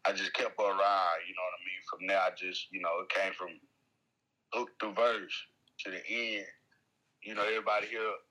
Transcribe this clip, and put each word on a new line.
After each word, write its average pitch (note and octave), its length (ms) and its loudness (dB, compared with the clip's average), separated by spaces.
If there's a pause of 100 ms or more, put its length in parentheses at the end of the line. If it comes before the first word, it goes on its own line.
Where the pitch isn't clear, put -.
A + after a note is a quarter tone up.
I - 60 4
just - 220 -2
kept - 260 0
her G#2 40 6
around, F#2+ 600 4
you F#2 80 -12
know F2+ 80 -4
what F2+ 160 -4
I F2+ 80 -16
mean? F#2+ 240 -8
From - 160 -8
there, F#2+ 140 4
I F#2 180 4
just, F#2 320 -6
you - 100 -8
know, E2+ 220 0
it D#2 60 -8
came F#2+ 240 0
from E2+ 260 -10 (920)
hook B2 180 -2 (100)
to G#2+ 120 -2
verse A2 420 2 (460)
to G2 100 -6
the F#2 180 -8
end. A2 380 -4 (760)
You G#2 120 -12
know, G#2 80 0
everybody G#2+ 460 0
here A2 260 -2 (160)